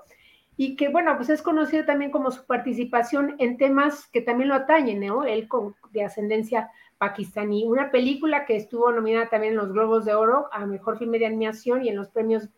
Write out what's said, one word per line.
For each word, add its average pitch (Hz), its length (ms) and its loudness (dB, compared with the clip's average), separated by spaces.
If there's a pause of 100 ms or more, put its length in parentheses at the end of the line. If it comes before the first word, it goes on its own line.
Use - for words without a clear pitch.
(580)
y 269 180 -2
que, 285 140 0
bueno, 320 260 2
pues 240 140 -2
es 302 120 2
conocido 311 440 0
también 285 260 0
como 277 180 0
su - 160 -8
participación 247 920 0
en 247 180 0
temas 277 520 2
que 233 120 0
también 247 280 0
lo 277 60 2
atañen, 262 440 2
¿no? 202 240 -2
Él 220 240 -2
con, 208 280 -4 (160)
de 208 120 -2
ascendencia 220 640 -2 (280)
pakistaní. 208 680 -2
Una 262 260 2
película 285 560 0
que 220 120 0
estuvo 233 340 0
nominada 226 380 0
también 220 240 0
en 220 60 0
los 196 120 -2
Globos 220 320 2
de 214 100 0
Oro 233 380 4
a 202 140 -6
mejor 202 340 -6
filme 233 180 0
de 226 100 2
animación 220 560 -2
y 247 40 -2
en 208 80 -2
los 202 140 -8
premios 220 480 -2